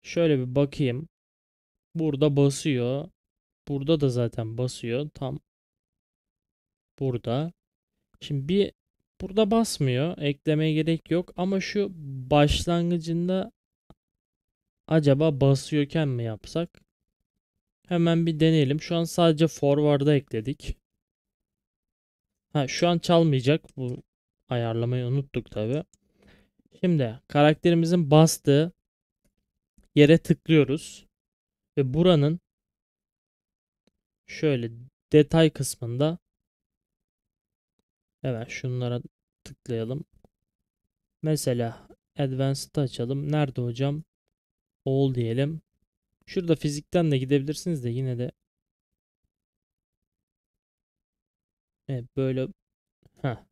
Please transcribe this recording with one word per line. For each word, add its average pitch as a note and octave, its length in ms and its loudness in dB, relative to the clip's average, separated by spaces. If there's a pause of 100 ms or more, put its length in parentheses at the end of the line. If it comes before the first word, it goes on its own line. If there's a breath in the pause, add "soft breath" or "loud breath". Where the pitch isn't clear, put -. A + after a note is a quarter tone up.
Şöyle D#3+ 360 0
bir B2+ 160 -4
bakayım. C#3 540 -2 (840)
Burada D3+ 420 2
basıyor. C#3 720 0 (600)
Burada C#3+ 320 0
da C#3+ 80 2
zaten A#2 500 -2
basıyor. B2 560 -6
Tam B2 260 -8 (1600)
burada. C3+ 540 -4 (680)
Şimdi C#3 280 -6
bir G3 240 0 (480)
burada G3 300 0
basmıyor. D3+ 680 0
Eklemeye D3+ 540 0
gerek D#3 380 -2
yok. F3 260 -2
Ama F#3+ 240 -2
şu G3+ 280 -4 (420)
başlangıcında E3+ 1200 0 (1300)
acaba D3 540 2
basıyorken C#3+ 680 0
mi A#2+ 160 -4
yapsak? A2+ 560 -8 (1080)
Hemen E3+ 400 2
bir D#3 140 -2
deneyelim. D#3 400 4
Şu E3+ 160 -6
an E3+ 80 0
sadece D#3+ 440 2
forward'a C#3+ 640 2
ekledik. B2 640 -4 (1800)
Ha, C#3+ 160 0
şu - 200 0
an F3 100 2
çalmayacak. D#3 760 2
Bu B2+ 260 -8 (460)
ayarlamayı A#2+ 580 -2
unuttuk C3 440 -6
tabi. A#2+ 340 -6 (960 soft breath)
Şimdi C#3+ 480 0
karakterimizin E3 840 2
bastığı D#3 640 4 (1200)
yere D3 240 8
tıklıyoruz. D3+ 880 0 (720)
Ve C3 160 -2
buranın E3 460 2 (1900)
şöyle B2 440 -4 (420)
detay D#3 380 6
kısmında C3+ 680 -4 (2000)
hemen B2 220 -4
şunlara B2 580 -6 (420)
tıklayalım. A#2+ 600 -8 (1160)
Mesela B2 680 -4 (300)
Advanced'ı C3+ 640 -4
açalım. C#3 520 -4
Nerede C#3+ 280 -2
hocam? C3+ 440 -4 (840)
All C3+ 280 2
diyelim. B2 460 -2 (680)
Şurada E3+ 300 0
fizikten D#3 540 -2
de C3+ 80 2
gidebilirsiniz C#3 680 -2
de A#2+ 60 -4
yine B2+ 280 -4
de. B2 140 -6 (3500)
Evet, B2+ 160 -8 (120)
böyle. C3 320 -2 (720)
Heh. A#2+ 140 -4 (160)